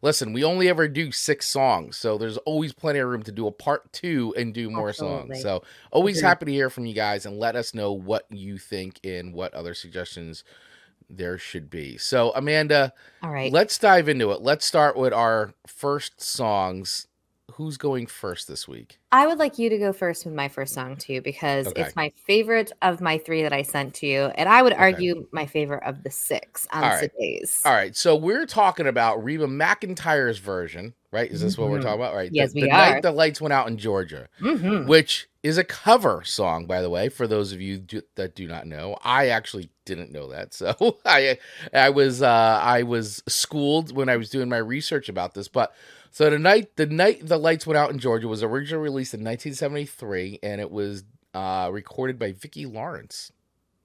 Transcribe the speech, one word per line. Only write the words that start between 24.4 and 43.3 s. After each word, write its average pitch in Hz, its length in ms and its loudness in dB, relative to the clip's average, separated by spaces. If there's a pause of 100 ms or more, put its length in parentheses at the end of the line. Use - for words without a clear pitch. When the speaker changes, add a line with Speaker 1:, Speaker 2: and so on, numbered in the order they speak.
Speaker 2:
I 226 140 10
would 247 100 8
Speaker 1:
Okay. - 100 2
Speaker 2:
argue 180 500 2
my 156 160 -6
favorite 143 360 -4
of 135 200 -8
the 135 80 -8
six - 600 -6
on 156 120 -2
Speaker 1:
All 123 80 6
right. 76 200 0
Speaker 2:
today's. - 540 -6
Speaker 1:
All 139 80 6
right, 98 240 2
so 165 180 6
we're 202 300 0
talking 196 400 2
about 113 380 2
Reba 151 240 -2
McEntire's 156 880 0
version, 95 560 -8 (180)
right? 117 180 -2
Is - 120 -6
this - 160 0
what 107 140 -2
we're 147 60 -2
Speaker 2:
Mm-hmm. 135 100 -4
Speaker 1:
talking 107 140 -2
about? 120 100 -4
All 92 60 -4
right. 95 140 -4
Speaker 2:
Yes, 139 220 2
Speaker 1:
The, 143 80 -2
Speaker 2:
we 139 60 2
Speaker 1:
the 139 40 4
Speaker 2:
are. 180 220 8
Speaker 1:
Night 139 80 0
the 175 100 2
Lights 151 300 2
Went 151 100 -2
Out 131 160 2
in 113 120 -6
Georgia, 90 500 -4 (100)
Speaker 2:
Mm-hmm. 196 480 -2
Speaker 1:
which 156 400 4 (140)
is 156 160 0
a 180 60 2
cover 185 600 4
song, 85 440 -2
by 92 140 0
the 90 100 -2
way, 95 180 0
for - 160 -4
those 104 260 0
of 92 80 -12
you 95 200 -6
do, 95 240 -12 (100)
that 95 220 -8
do 92 120 -12
not 80 200 -12
know. 80 360 -10
I 131 260 4
actually 107 420 -4 (140)
didn't 85 260 -10
know 71 160 -12
that, 71 260 -12
so 95 220 -2 (260)
<laughs> - 40 -6
I, 135 340 4 (340)
I 135 160 8
was, 139 320 4
uh, 113 400 6
I 120 220 4
was 113 440 -4
schooled 151 640 0